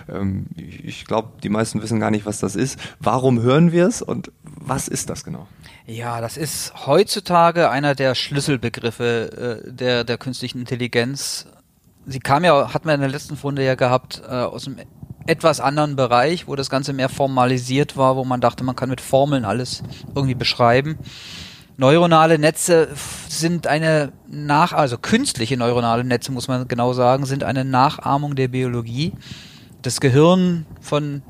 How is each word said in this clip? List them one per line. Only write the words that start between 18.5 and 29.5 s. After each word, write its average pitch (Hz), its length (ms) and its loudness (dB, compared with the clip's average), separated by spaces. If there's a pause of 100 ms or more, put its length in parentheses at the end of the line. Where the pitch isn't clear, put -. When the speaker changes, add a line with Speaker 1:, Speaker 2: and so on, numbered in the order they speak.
Speaker 2:
man 127 100 -2
kann 123 140 -4
mit 131 100 -4
Formeln 139 460 2
alles 117 360 -4 (320)
irgendwie 135 220 0
beschreiben. 131 600 2 (800)
Neuronale 160 600 6
Netze 156 520 2
f-, - 400 -12
sind 165 380 -2
eine 151 440 2 (160)
Nach-, 147 460 0
also 139 240 2
künstliche 175 580 0
neuronale 120 480 2
Netze, 123 300 -2
muss 120 160 -8
man 127 180 -2
genau 123 240 0
sagen, 127 340 4
sind 139 200 -4
eine 131 180 -2
Nachahmung 139 720 0
der 131 140 0
Biologie. 123 640 -4 (680)